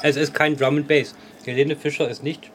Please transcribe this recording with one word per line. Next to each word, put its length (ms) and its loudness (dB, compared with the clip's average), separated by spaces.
Es 140 4
ist 160 -2
kein 240 0
Drum 200 2
and 120 0
Bass. 280 2
Helene 300 0
Fischer 340 -2
ist 140 -10
nicht 320 -8